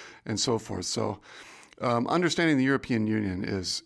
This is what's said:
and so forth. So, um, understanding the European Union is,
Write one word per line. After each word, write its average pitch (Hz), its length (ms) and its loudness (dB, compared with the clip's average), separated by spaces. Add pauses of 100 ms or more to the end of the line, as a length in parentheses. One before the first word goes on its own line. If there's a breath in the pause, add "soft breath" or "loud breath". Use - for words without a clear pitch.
(260 loud breath)
and 107 140 -4
so 117 180 0
forth. 95 280 -6
So, 104 340 -2 (640 loud breath)
um, 120 260 0
understanding 165 500 2
the 131 60 4
European 127 440 2
Union 104 360 0
is, 95 420 -4